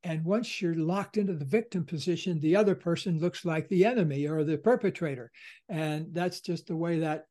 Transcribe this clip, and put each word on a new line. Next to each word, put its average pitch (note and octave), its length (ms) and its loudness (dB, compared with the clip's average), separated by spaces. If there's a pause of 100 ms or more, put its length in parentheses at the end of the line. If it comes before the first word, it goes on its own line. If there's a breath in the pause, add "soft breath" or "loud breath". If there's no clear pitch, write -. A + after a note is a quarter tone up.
And D#3+ 200 -2
once G#3+ 380 0
you're E3 140 0
locked F3+ 400 0
into G3 180 0
the C#3+ 100 -6
victim F3+ 400 0
position, E3 540 -2
the D#3 160 4
other G3+ 220 4
person E3+ 420 -2
looks F3 260 -2
like D#3+ 240 -2
the F#3 160 6
enemy D#3 440 2
or D#3 160 0
the D3+ 140 0
perpetrator. E3+ 760 0 (360 loud breath)
And D#3 460 -4
that's F3+ 260 -2
just - 280 -6
the E3 80 -4
way E3+ 240 0
that D#3 300 -2